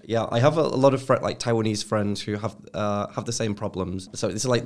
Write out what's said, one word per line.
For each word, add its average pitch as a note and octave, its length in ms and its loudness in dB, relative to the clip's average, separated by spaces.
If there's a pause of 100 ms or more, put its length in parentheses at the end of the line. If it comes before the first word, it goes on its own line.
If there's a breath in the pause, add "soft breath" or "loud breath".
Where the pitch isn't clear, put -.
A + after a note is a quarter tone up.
(140)
Yeah, A2+ 180 2
I A#2 80 2
have D3+ 180 6
a, E3 40 4
a C3+ 240 0
lot C3+ 80 8
of B2+ 100 -2
fri-, B2 240 4
like, - 120 -4
Taiwanese A2 520 0
friends G#2 340 0
who G#2 80 -4 (100)
have, A2 120 -6 (180)
uh, G2+ 420 -2
have G#2+ 100 -6
the A#2 160 -6
same G#2+ 120 0
problems. F#2 540 -6 (120)
So G#2+ 100 0
it's G#2 240 -4
like A#2 120 0